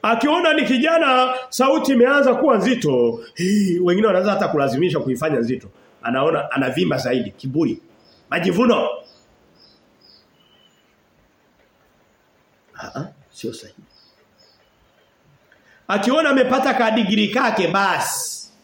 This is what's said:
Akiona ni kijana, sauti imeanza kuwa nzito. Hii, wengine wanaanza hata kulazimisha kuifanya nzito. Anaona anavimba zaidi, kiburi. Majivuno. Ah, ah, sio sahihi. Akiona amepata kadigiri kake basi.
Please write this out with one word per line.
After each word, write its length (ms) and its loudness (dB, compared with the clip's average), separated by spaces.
Akiona 520 0
ni 120 0
kijana, 680 2
sauti 420 0
imeanza 440 4
kuwa 220 2
nzito. 640 0
Hii, 440 0
wengine 280 2
wanaanza 240 2
hata 160 0
kulazimisha 520 0
kuifanya 400 -2
nzito. 280 -4
Anaona 500 -2
anavimba 460 -2
zaidi, 340 -4
kiburi. 500 -4
Majivuno. 580 0
Ah, 220 -16
ah, 80 -8
sio 220 -12
sahihi. 260 -20
Akiona 420 2
amepata 440 2
kadigiri 540 0
kake 400 0
basi. 840 -4